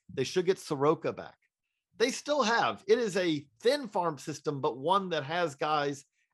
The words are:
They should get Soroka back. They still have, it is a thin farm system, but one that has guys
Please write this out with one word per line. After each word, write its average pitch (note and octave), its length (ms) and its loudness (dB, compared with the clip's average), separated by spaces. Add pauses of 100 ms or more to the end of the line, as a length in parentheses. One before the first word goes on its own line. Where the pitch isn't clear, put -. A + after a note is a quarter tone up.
(140)
They C3+ 120 0
should F3+ 200 0
get F#3 140 2
Soroka D3 540 0
back. F2+ 220 -12 (640)
They B3 120 2
still C#4+ 320 -2
have, G3+ 440 2
it A#3 120 6
is G3+ 160 -2
a E3+ 300 0 (160)
thin C4+ 260 0
farm E3+ 300 -2
system, D3 440 -6
but C#3 160 -2
one F3+ 320 2
that D#3 140 -2
has D#3+ 320 -2
guys C#3+ 480 -2 (300)